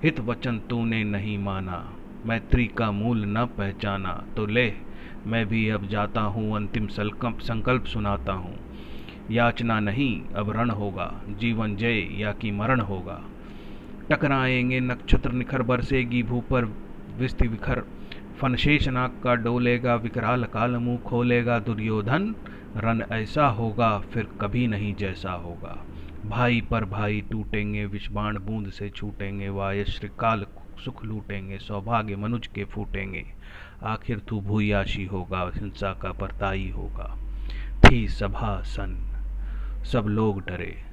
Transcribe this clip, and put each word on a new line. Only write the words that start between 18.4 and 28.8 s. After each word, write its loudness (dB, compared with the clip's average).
शेषनाग 2
का 4
डोलेगा, 4
विकराल 0
काल 0
मुंह 0
खोलेगा। 2
दुर्योधन, 0
रन 2
ऐसा 2
होगा, 2
फिर -4
कभी 0
नहीं 0
जैसा -4
होगा। -8
भाई 4
पर 0
भाई 0
टूटेंगे, -2
विषबाण -2
बूंद -4
से -8